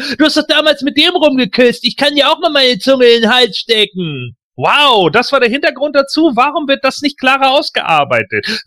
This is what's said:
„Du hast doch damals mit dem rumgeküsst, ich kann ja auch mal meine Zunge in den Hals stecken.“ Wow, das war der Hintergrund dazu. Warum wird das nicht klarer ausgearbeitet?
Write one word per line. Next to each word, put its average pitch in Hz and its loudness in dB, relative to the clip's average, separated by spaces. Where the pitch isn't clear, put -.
„Du 302 2
hast 302 0
doch 302 -2
damals 302 0
mit 269 -4
dem 339 2
rumgeküsst, 254 0
ich 247 -6
kann 294 -2
ja 269 2
auch 330 -4
mal 330 -2
meine 254 2
Zunge 262 2
in 233 4
den 214 0
Hals 240 0
stecken.“ 175 -4
Wow, 208 2
das 240 0
war 269 0
der 240 2
Hintergrund 294 -4
dazu. 285 0
Warum 285 -2
wird 269 -2
das 262 -4
nicht 285 -6
klarer 262 0
ausgearbeitet? 127 -2